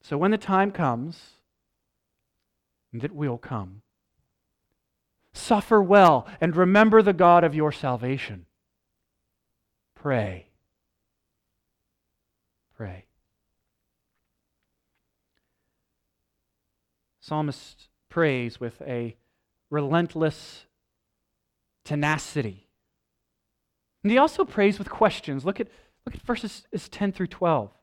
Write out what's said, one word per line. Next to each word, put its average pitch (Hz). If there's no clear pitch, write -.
So -
when 170
the 214
time 196
comes, 147
and 117
it 143
will 143
come, 101
suffer 214
well 180
and 165
remember 208
the 196
God 175
of 156
your 151
salvation. 123
Pray. 104
Pray. 95
Psalmist -
prays 131
with 117
a 120
relentless 156
tenacity. 147
And 208
he 247
also 311
prays 202
with 196
questions. 143
Look 190
at, 220
look -
at -
verses -
ten 202
through 185
twelve. 151